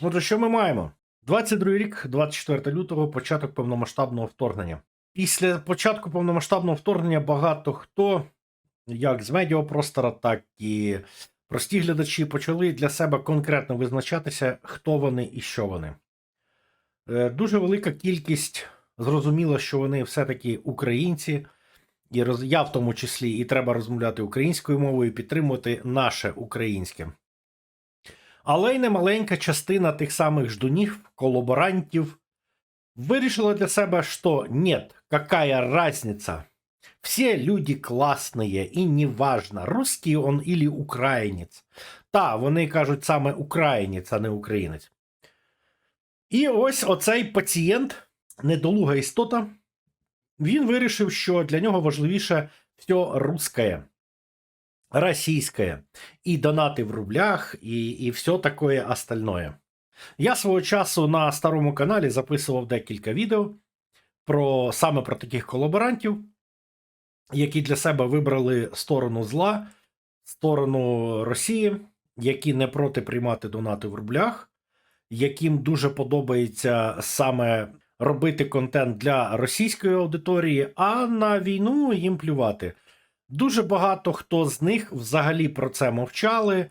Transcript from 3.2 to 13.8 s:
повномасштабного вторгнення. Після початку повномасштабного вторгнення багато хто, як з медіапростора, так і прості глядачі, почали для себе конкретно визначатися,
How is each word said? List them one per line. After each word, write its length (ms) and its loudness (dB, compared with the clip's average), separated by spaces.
повномасштабного 760 -2
вторгнення. 540 -6
Після 460 0
початку 500 -2
повномасштабного 680 0
вторгнення 440 0
багато 540 0
хто, 500 0
як 360 -2
з 80 -10
медіапростора, 800 0
так 320 -2
і 400 -2
прості 320 -2
глядачі, 460 0
почали 480 -2
для 160 0
себе 300 0
конкретно 560 0
визначатися, 880 -2